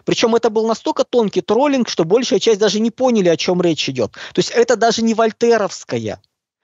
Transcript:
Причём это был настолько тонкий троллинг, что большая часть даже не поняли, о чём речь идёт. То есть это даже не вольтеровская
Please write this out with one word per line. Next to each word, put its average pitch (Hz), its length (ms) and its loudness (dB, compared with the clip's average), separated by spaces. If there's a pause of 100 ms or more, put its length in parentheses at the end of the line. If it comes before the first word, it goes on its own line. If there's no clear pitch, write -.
Причём 226 300 0
это 233 140 0
был 220 180 -2
настолько 254 360 -2
тонкий 208 380 0
троллинг, 262 480 0
что 170 160 -2
большая 220 340 0
часть 208 200 2
даже 208 200 0
не 226 120 0
поняли, 233 380 0
о 165 60 4
чём 180 260 0
речь 170 280 0
идёт. 127 220 -4
То - 280 -6
есть - 120 -2
это 240 240 2
даже 226 260 0
не 226 140 0
вольтеровская 208 1040 -2 (420)